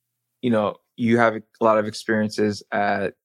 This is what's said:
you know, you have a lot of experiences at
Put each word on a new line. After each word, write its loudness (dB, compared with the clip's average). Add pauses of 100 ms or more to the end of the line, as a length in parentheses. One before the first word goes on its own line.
(420)
you -2
know, 0 (200)
you 2
have 4
a -10 (220)
lot 4
of 0
experiences -2 (100)
at -2 (100)